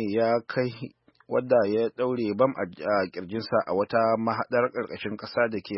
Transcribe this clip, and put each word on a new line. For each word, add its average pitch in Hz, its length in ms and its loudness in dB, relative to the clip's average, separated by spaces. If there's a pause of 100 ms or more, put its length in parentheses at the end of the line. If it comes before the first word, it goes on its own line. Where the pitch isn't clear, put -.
(140)
ya 113 340 2
kai, 127 240 -2 (560)
wadda 123 300 2 (100)
ya 110 300 2
ɗaure 120 400 0
bam 131 180 4
a, - 80 -4
a 92 480 0
ƙirjinsa 104 460 -4 (100)
a 85 60 0
wata 101 260 2 (180)
mahaɗar 113 540 0
ƙarƙashin 107 460 -8
ƙasa 117 320 -2
da 110 100 -4
ke 104 180 -8